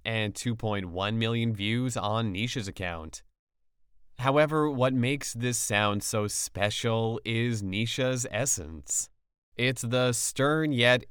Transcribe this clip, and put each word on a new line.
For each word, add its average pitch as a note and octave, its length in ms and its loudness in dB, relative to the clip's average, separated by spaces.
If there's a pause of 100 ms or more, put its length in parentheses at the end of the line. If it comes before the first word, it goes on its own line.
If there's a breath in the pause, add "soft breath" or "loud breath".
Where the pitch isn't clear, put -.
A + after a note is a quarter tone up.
and - 320 -2
two A#2 220 -2
point G2+ 320 -2
one G2 280 -2
million A#2 380 2
views A#2 400 0
on G#2+ 380 0
Nisha's A2 340 -4
account. E2+ 560 -8 (960)
However, D3+ 480 4
what C3 280 2
makes C3 380 0
this A#2+ 260 -2
sound G#2 420 2
so G#2+ 240 -2
special A2+ 1000 -2
is A2+ 380 0
Nisha's A#2 720 -2
essence. E2+ 800 -4 (460)
It's B2 260 0
the B2+ 280 2
stern D3+ 600 2
yet A#2+ 400 6